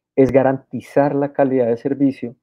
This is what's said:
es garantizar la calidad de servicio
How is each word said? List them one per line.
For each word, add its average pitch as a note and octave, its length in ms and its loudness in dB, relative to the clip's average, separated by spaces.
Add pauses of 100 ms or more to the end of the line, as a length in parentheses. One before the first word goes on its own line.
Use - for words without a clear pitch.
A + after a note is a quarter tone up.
(160)
es C3 160 4
garantizar C3+ 840 0
la C#3+ 180 -4
calidad C3 340 0
de A#2 100 -2
servicio C3 680 -4